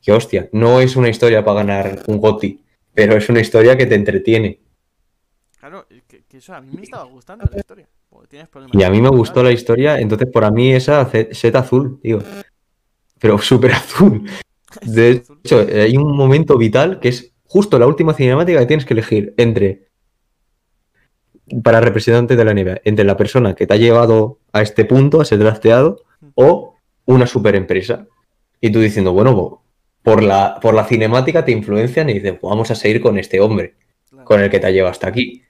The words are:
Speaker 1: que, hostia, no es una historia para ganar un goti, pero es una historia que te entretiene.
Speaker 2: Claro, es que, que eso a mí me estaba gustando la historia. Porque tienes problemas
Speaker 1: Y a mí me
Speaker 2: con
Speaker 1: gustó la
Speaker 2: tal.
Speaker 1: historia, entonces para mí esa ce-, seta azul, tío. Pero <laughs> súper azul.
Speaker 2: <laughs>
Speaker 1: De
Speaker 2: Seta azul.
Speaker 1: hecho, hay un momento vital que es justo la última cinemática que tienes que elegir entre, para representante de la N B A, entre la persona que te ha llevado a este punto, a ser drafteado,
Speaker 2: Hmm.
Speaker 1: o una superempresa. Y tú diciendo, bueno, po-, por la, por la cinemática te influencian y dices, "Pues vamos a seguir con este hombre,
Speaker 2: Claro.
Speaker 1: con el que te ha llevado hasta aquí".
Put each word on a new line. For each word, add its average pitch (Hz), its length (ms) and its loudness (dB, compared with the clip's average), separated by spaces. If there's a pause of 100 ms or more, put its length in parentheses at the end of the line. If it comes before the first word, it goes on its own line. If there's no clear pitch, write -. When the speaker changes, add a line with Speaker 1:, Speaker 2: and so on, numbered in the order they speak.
Speaker 1:
que, - 120 0
hostia, 107 400 -2
no 117 280 2
es 131 160 0
una 123 140 2
historia 110 340 0
para 104 180 0
ganar 98 440 -6
un 107 120 -4
goti, 104 440 -2 (320)
pero 107 220 2
es 107 120 -2
una 120 120 2
historia 113 360 4
que 127 100 0
te 110 100 0
entretiene. 104 640 -2 (1000)
Speaker 2:
Claro, 165 320 -20
es 120 140 -20
que, - 200 -20
que 135 140 -20
eso 185 160 -20
a 143 60 -20
mí 135 140 -20
me 180 80 -18
estaba 214 220 -20
gustando 131 460 -20
la 202 80 -14
historia. 202 280 -20 (220)
Porque - 200 -20
tienes 143 200 -20
problemas - 260 -20
Speaker 1:
Y 98 80 2
a 92 80 0
mí 101 120 2
me 131 60 4
Speaker 2:
con 135 100 4
Speaker 1:
gustó 117 240 -2
la 127 60 4
Speaker 2:
tal. 123 60 2
Speaker 1:
historia, 127 440 -2
entonces 110 340 -4
para 107 180 0
mí 120 220 0
esa 131 340 0
ce-, 110 280 -4
seta 120 260 -2
azul, 131 400 -4
tío. 110 200 -6 (1000)
Pero 104 200 2
<laughs> - 0 -
súper 127 340 2
azul. 131 600 0
Speaker 2:
<laughs> - 80 -16 (400)
Speaker 1:
De 113 320 2
Speaker 2:
Seta 123 120 -2
azul. - 200 -20
Speaker 1:
hecho, 131 160 2
hay 107 380 0
un 147 180 -2
momento 135 400 2
vital 127 420 0
que 120 120 -4
es - 240 -12 (120)
justo 196 320 0
la 117 80 4
última 156 280 0
cinemática 147 460 0
que 123 40 4
tienes 143 220 -2
que 127 80 -2
elegir 107 420 -4
entre, 101 520 -2 (1700)
para 113 180 4
representante 117 560 0
de 117 80 2
la 110 80 0
N 101 120 -2
B 92 80 -4
A, - 120 -12
entre 107 200 0
la 101 120 0
persona 101 380 -2
que - 120 -4
te 98 80 0
ha - 20 2
llevado 117 640 2 (140)
a 107 100 0
este 107 220 -2
punto, 139 360 2
a - 40 2
ser 104 140 0
drafteado, 117 640 2 (180)
Speaker 2:
Hmm. 147 160 -20
Speaker 1:
o 151 400 2 (280)
una 123 220 4
superempresa. 98 800 -4 (540)
Y 113 100 -2
tú 110 100 0
diciendo, 104 320 0
bueno, 113 220 2
po-, - 280 -6 (400)
por 110 200 2
la, 98 380 0
por 113 120 0
la 107 120 0
cinemática 123 600 -2
te 135 80 -4
influencian 113 580 -4
y 107 40 -2
dices, 98 260 -6
"Pues 90 100 -10
vamos 107 200 -4
a 113 40 -2
seguir 107 260 -2
con 107 180 0
este 95 220 -4
hombre, 101 340 -2 (340)
Speaker 2:
Claro. - 160 -20
Speaker 1:
con 202 160 2
el 202 100 0
que 202 100 0
te - 80 -4
ha - 20 0
llevado 95 220 0
hasta - 160 -8
aquí". 110 420 -8